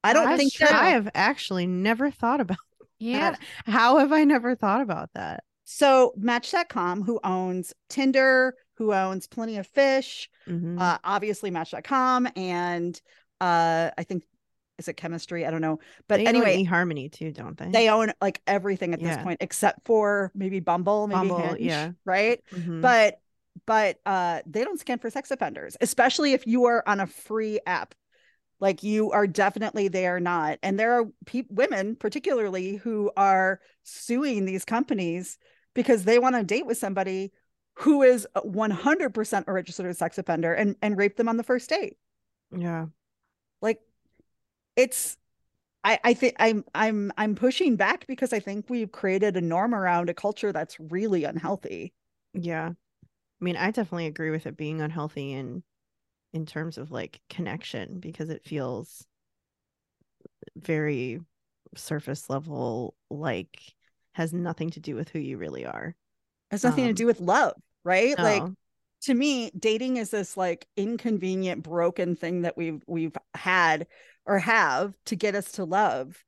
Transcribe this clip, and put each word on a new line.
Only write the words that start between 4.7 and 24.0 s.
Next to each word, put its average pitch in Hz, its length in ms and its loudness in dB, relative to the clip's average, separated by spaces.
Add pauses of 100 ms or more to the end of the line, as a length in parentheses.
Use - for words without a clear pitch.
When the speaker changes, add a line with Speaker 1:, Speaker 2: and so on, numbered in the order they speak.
Speaker 3:
about 165 320 -4
that? 82 300 -8 (260)
Speaker 1:
So 262 460 6
Match 233 360 -2
dot 349 180 0
com, 185 320 -2
who 220 240 -2
owns 185 480 -2 (160)
Tinder, 262 680 4 (200)
who 214 180 0
owns 190 340 -2
Plenty 226 300 -8
of 190 100 -8
Fish, 269 600 0 (180)
Speaker 3:
Mm-hmm. 170 320 -4
Speaker 1:
uh, 175 240 2
obviously 202 480 -2
Match 160 200 -6
dot - 120 -10
com, 254 420 2 (120)
and, 175 640 -4 (420)
uh, 165 560 2
I 170 80 -6
think, 180 180 -6 (540)
is - 100 -12
it 170 80 -10
Chemistry? 170 500 -8
I 156 60 -2
don't 160 80 -2
know. 156 200 -2 (280)
But 208 120 4
Speaker 3:
They 226 80 2
own 233 80 4
Speaker 1:
anyway, 196 280 4
Speaker 3:
eHarmony 170 480 0
too, 160 220 -10
don't - 240 -12
they? - 120 -10
Speaker 1:
they 226 200 6
own, 220 320 4
like, 196 260 -2
everything 190 460 0
at 165 80 -6
this 165 80 -2
Speaker 3:
Yeah. 160 140 -4
Speaker 1:
point, 180 180 -4
except - 440 -2
for 202 480 2
maybe 190 280 -4
Bumble, 185 460 2
maybe 190 200 0
Speaker 3:
Bumble, 175 140 0
Speaker 1:
Hinge, 160 180 -4
Speaker 3:
yeah. 160 320 -2 (140)
Speaker 1:
right? 208 360 2 (120)
Speaker 3:
Mm-hmm. 170 260 -6
Speaker 1:
But, 220 400 6 (460)
but, 214 400 2